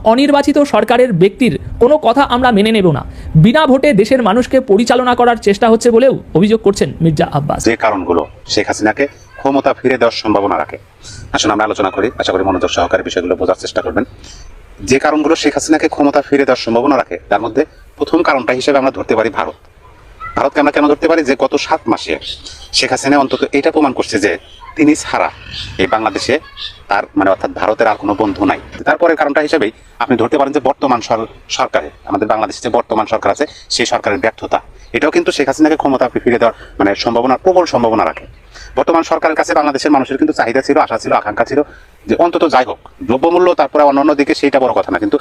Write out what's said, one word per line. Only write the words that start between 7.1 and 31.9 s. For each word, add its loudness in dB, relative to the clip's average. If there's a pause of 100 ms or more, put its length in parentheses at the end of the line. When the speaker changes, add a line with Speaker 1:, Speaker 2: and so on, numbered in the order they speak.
Speaker 1:
আব্বাস। -2
Speaker 2:
যে 2
কারণগুলো -2 (220)
শেখ -2
হাসিনাকে -2 (300)
ক্ষমতা 0
ফিরে -2
দেওয়ার 2
সম্ভাবনা -2
রাখে, -6 (540)
আসুন 0
আমরা 0
আলোচনা 0
করি। -2
আশা -2
করি 0
মনোযোগ -2
সহকারে -2
বিষয়গুলো -4
বোঝার -2
চেষ্টা -6
করবেন। -4 (800)
যে 2
কারণগুলো 0
শেখ 0
হাসিনাকে 0
ক্ষমতা 0
ফিরে 0
দেওয়ার 0
সম্ভাবনা 0
রাখে, -4 (120)
তার 0
মধ্যে -2 (320)
প্রথম 0
কারণটা 0
হিসেবে 0
আমরা 0
ধরতে -4
পারি 0
ভারত। -6 (800)
ভারতকে -2
আমরা 2
কেন 2
ধরতে 0
পারি? 2
যে 0
গত 0
সাত -4
মাসে -4 (540)
শেখ -2
হাসিনা 0
অন্তত -2
এটা 0
প্রমাণ 0
করছে -4
যে 0 (380)
তিনি 2
ছাড়া -4 (460)
এই 0
বাংলাদেশে -2 (480)
তার, -2 (120)
মানে, 2
অর্থাৎ -2
ভারতের 0
আর 0
কোনো -4
বন্ধু -2
নাই। 0 (260)
তারপরে 2
কারণটা 0
হিসেবেই -2 (280)
আপনি 0
ধরতে 0
পারেন 0
যে 0
বর্তমান 0
সর-, -2 (240)
সরকারে, -4 (160)